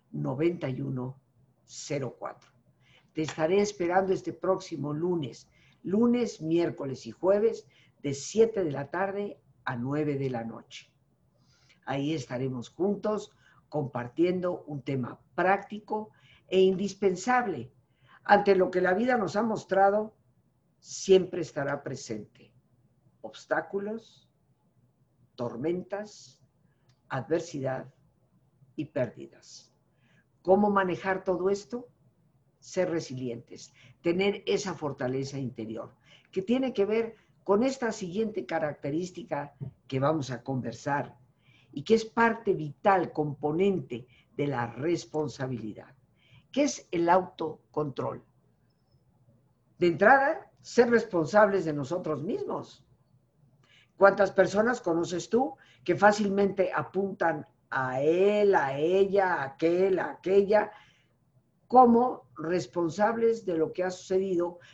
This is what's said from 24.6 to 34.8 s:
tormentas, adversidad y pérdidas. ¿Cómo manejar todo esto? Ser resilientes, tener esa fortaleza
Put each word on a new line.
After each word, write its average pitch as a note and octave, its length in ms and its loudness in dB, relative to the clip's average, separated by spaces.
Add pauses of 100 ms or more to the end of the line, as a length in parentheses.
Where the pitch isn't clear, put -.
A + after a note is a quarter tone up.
tormentas, E3+ 1080 -8 (680)
adversidad C3+ 840 -6 (800)
y D#3 100 -6
pérdidas. - 880 -8 (680)
¿Cómo G3+ 300 4
manejar F#3+ 520 0
todo F#3 280 0
esto? A#3+ 360 -8 (680)
Ser F3+ 320 -4
resilientes, B2+ 840 -8 (300)
tener G3 460 0
esa F#3+ 260 0
fortaleza C3+ 640 -4